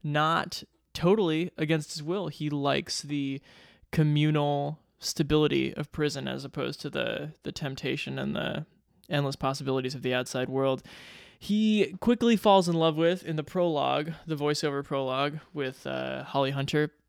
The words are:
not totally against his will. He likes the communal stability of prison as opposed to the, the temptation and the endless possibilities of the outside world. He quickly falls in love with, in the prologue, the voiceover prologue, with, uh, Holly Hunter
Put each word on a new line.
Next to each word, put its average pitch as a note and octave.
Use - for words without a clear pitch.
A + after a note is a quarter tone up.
not D#3
totally E3+
against D#3
his D#3
will. E3+
He D3
likes C#3+
the C#3
communal D3
stability D3
of -
prison C#3+
as C3+
opposed C#3
to D3
the, C3
the C#3+
temptation C3+
and C3+
the D3+
endless C#3+
possibilities C3
of B2
the B2+
outside B2+
world. C3
He G#3+
quickly A#3
falls G3
in E3+
love E3
with, E3+
in D#3+
the D3+
prologue, D3+
the D#3+
voiceover D3
prologue, C#3
with, C3+
uh, C3
Holly C3+
Hunter C#3